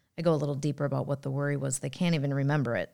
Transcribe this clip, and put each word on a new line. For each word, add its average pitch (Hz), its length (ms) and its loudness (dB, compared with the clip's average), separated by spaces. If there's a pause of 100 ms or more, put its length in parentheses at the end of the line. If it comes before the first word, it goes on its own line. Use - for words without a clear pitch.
(180)
I 170 40 -4
go 165 100 4
a 156 40 4
little 143 180 0
deeper 143 300 -2
about 135 220 0
what 139 160 -4
the 139 80 -6
worry 143 260 0
was, 139 240 -2
they 143 100 -6
can't 175 240 0
even 139 180 0
remember 139 440 2
it. 90 180 -2